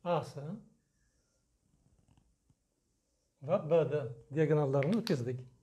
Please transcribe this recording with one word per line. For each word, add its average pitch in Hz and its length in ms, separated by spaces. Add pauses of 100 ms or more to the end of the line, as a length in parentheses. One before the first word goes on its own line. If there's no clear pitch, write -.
A 170 220
S - 120 (3000)
va 160 160 (120)
B 165 100 (100)
D 147 80 (340)
diagonallarini 147 640
o'tkazdik. 127 460 (200)